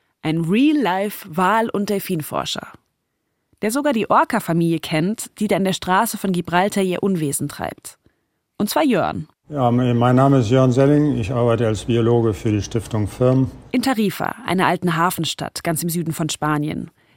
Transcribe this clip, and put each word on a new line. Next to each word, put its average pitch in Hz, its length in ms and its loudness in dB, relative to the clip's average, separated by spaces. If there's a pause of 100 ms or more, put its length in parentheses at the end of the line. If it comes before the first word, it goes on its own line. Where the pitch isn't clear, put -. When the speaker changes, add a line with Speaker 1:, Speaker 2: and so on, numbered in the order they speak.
(220)
Speaker 1:
Ein 160 200 -2
Real-Life-Wal- 202 1300 0
und 202 200 -4
Delfinforscher. - 800 -4 (920)
Der 214 100 -2
sogar 285 220 0
die 220 160 0
Orca-Familie 170 680 2
kennt, 170 600 -4
die 214 80 -2
da 196 80 2
in 190 80 0
der 190 80 0
Straße 190 460 0
von 190 160 -2
Gibraltar 180 500 0
ihr 180 180 -2
Unwesen 156 460 -2
treibt. - 500 -10 (600)
Und 208 120 -2
zwar - 140 0
Jörn. 160 460 0 (180)
Speaker 2:
Ja, 131 240 0
mein 123 460 4
Name 135 220 6
ist 107 100 2
Jörn 131 240 4
Selling. 143 420 4
Ich 113 160 -4
arbeite 120 340 2
als 107 200 -2
Biologe 117 480 2
für 107 180 -4
die 104 100 0
Stiftung 104 460 -4
Firm. 127 420 2 (220)
Speaker 1:
In 254 100 0
Tarifa, 220 540 -2 (100)
einer 180 220 0
alten 170 300 0
Hafenstadt - 680 -4
ganz 165 180 -2
im 175 80 -4
Süden 165 220 -4
von 156 160 -4
Spanien. 151 640 -4 (260)